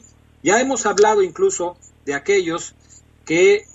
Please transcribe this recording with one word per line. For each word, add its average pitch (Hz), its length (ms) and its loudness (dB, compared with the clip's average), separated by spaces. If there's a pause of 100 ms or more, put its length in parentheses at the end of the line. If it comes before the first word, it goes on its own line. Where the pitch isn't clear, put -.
(420)
Ya 208 200 2
hemos 262 240 -2
hablado 208 380 2
incluso 180 520 -4 (300)
de 143 80 -8
aquellos 170 600 -4 (520)
que 190 380 2 (120)